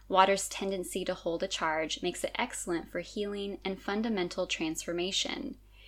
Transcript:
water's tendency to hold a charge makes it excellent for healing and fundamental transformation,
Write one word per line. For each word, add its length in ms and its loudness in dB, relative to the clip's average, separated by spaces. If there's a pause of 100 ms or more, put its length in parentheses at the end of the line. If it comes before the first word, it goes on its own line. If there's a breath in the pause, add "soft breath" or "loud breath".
water's 400 8
tendency 560 -2
to 100 0
hold 300 -2
a 40 -4
charge 540 0
makes 220 0
it 100 -4
excellent 560 -2
for 100 -4
healing 640 -4
and 160 -2
fundamental 680 0
transformation, 1080 -2 (320 loud breath)